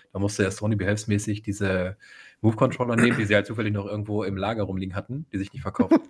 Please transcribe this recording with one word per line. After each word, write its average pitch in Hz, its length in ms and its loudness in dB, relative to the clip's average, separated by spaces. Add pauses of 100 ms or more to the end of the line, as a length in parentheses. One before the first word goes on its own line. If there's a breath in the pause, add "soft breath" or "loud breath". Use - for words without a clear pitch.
(120 loud breath)
da 98 80 -4
musste 101 240 2
ja 95 80 2
Sony 107 240 0
behelfsmäßig 104 640 0
diese 95 560 -2 (440 loud breath)
Move-Controller 120 540 2
nehmen, 117 220 4
die 110 80 0
sie 104 100 4
halt 101 100 4
zufällig 107 280 -2
noch 101 120 -4
irgendwo 104 380 -4
im 95 120 -4
Lager 104 280 -2
rumliegen 95 320 -6
hatten, 127 360 -8
die 101 60 -4
sich 98 140 -6
nicht - 100 -12
verkauft. - 480 2